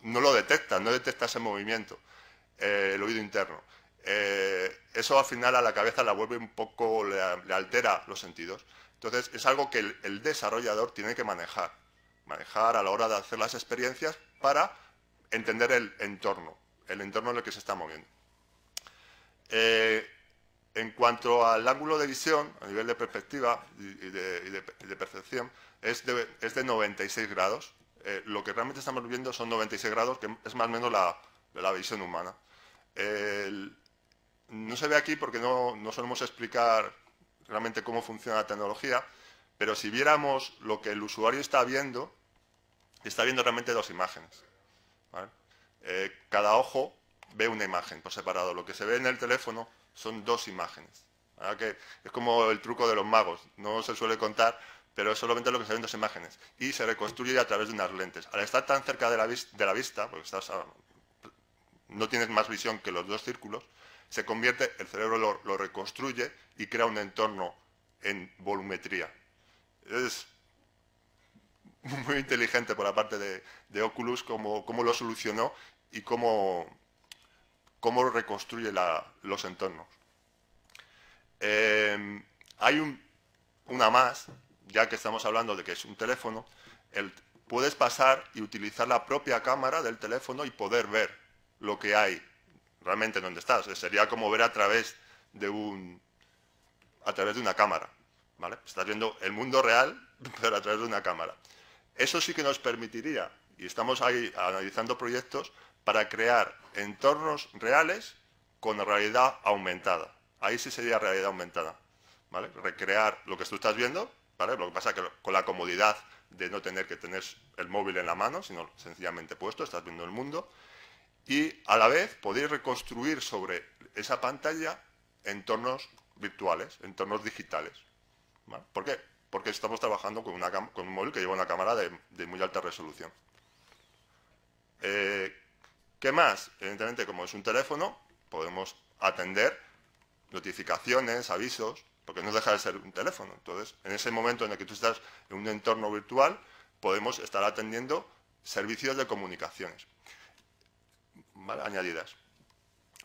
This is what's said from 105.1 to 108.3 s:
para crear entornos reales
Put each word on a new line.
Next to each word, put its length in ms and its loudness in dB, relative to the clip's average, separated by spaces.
para 260 4
crear 480 4
entornos 800 0
reales 640 2